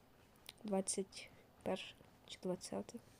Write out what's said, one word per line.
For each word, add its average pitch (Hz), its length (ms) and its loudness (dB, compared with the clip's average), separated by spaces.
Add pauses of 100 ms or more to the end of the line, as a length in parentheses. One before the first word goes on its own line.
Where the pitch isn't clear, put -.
(640)
Двадцять 190 680 2 (340)
перше - 320 0 (320)
чи - 160 -8
двадцяте. 196 560 0 (200)